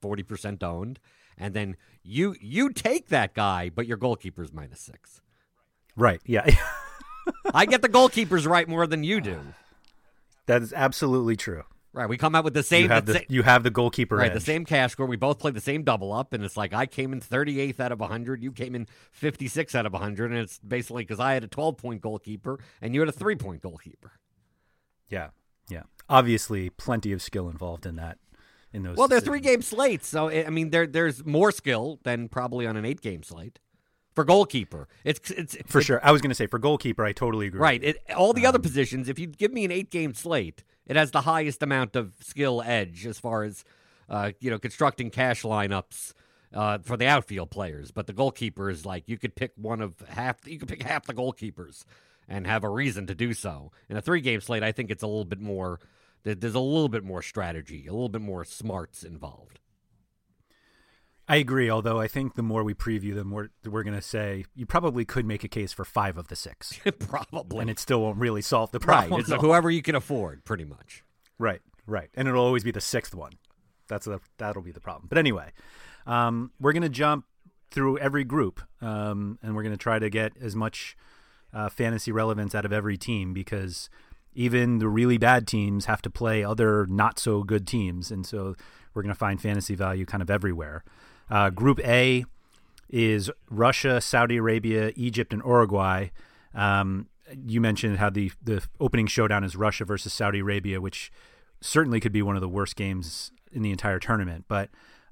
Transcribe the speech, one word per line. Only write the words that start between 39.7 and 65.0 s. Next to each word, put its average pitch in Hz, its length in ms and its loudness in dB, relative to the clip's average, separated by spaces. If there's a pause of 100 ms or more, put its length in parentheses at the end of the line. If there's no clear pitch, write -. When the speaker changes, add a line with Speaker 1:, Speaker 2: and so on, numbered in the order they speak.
Speaker 1:
eight-game 175 420 -4
slate, 127 500 -4 (240)
it 131 80 -2
has 151 160 4
the 147 100 2
highest 156 420 0
amount 131 340 0
of 104 240 -4
skill 131 440 -2
edge 98 400 -2
as 113 140 -10
far 113 240 -2
as, 107 220 -10 (420)
uh, 104 320 -2
you 127 100 -4
know, 110 80 0
constructing 123 520 -2
cash 123 320 0
lineups, 101 720 -4 (400)
uh, 104 240 0
for 113 180 -6
the 120 120 0
outfield 104 440 0
players. 82 400 -10
But 104 160 -8
the 101 60 -10
goalkeeper 107 560 -4
is 82 160 -8
like, 95 240 -10
you 117 80 -8
could - 180 -10
pick 127 220 -6
one 110 240 -6
of 95 260 -10
half, 120 380 -6
you 156 140 -16
could 123 100 -10
pick - 140 -10
half 151 240 -4
the 131 60 -8
goalkeepers 110 720 -8 (460)
and 95 180 -8
have 107 160 0
a 107 60 -2
reason 104 380 -4
to 95 80 -8
do 117 180 -2
so. 73 400 -10 (160)
In 107 80 -8
a 107 40 -4
three-game 131 380 0
slate, 110 240 -4
I 110 80 0
think 107 200 -8
it's 104 120 -8
a 110 40 -4
little 107 180 -4
bit 98 160 -10
more, 92 400 -6 (420)
there, 104 120 -4
there's 107 200 -4
a 127 60 0
little 147 260 2
bit 110 160 -4
more 92 180 -8
strategy, 80 640 -8
a 78 60 -14
little 120 160 -4
bit 110 140 -8
more 92 240 -8
smarts 95 580 -10
involved. 76 560 -18 (1700)
Speaker 2:
I 147 100 -2
agree, 131 340 0
although 113 280 0
I 110 80 -2
think 135 280 -8
the 120 80 -4
more 110 200 -2
we 104 120 -4
preview, 104 400 -4
the 101 80 -6
more 104 260 -10 (160)
we're 110 180 -6
gonna 101 180 -6
say 101 520 -6
you 127 140 -12
probably 147 380 0